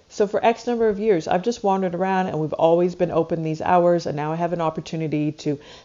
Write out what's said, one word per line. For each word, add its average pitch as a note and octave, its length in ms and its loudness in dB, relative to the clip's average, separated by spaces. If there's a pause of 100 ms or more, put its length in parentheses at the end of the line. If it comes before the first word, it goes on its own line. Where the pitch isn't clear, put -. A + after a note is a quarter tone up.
so - 160 0
for G#3 180 -2
X A3+ 220 2
number A3+ 240 0
of G3 80 0
years, G3 300 2
I've F3+ 160 0
just A#3+ 200 -4
wandered F#3+ 300 0
around F#3 320 0
and D#3 140 -4
we've D3+ 140 -4
always F3 420 2
been E3+ 160 0
open E3 320 0
these D#3+ 180 -4
hours, F3 460 4
and D3+ 80 -4
now D3+ 160 -4
I E3 60 -4
have F3 160 -2
an E3 80 -2
opportunity D#3 720 -2
to D3 260 -4 (260)